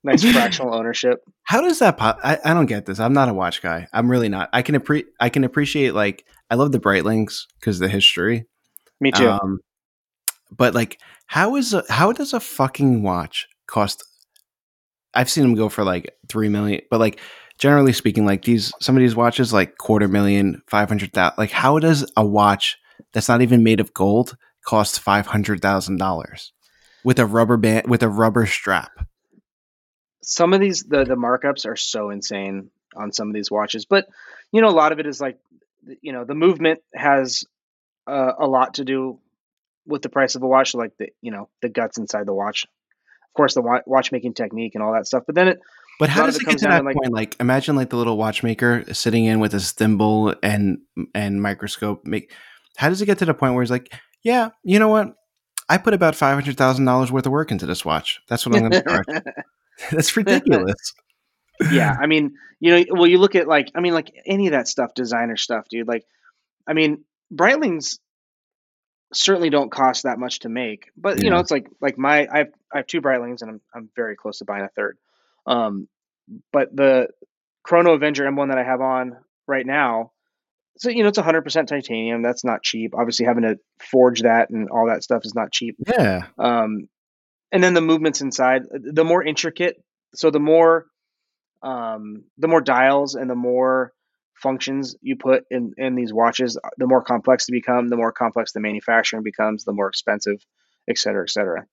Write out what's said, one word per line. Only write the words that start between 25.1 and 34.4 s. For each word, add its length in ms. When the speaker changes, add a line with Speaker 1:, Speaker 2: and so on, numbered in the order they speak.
Speaker 2:
hundred 340
thousand 340
dollars? 560
With 160
a 60
rubber 320
band, 320
with 140
a 60
rubber 360
strap. 460
Speaker 1:
Some 320
of 80
these, 220
the, 200
the 120
markups 500
are 100
so 340
insane 600
on 160
some 160
of 60
these 180
watches, 340
but, 200